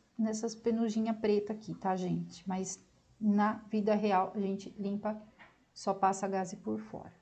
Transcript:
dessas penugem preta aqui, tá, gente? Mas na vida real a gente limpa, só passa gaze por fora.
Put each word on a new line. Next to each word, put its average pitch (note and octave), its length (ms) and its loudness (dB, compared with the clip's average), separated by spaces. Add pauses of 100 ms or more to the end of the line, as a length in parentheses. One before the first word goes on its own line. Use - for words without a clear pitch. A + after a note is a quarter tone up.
(180)
dessas A3 380 -2
penugem A3 580 0
preta G#3 380 2
aqui, F3 240 -8
tá, F#3 220 0
gente? E3+ 500 -4
Mas F#3 340 -4 (380)
na G#3 360 4 (140)
vida G#3+ 260 2
real G3 380 4
a A3 60 -2
gente G3 400 -4
limpa, G#3 420 -4 (520)
só - 200 -2
passa G3 320 2
gaze F#3+ 300 -2
por A3 240 -6
fora. - 420 -14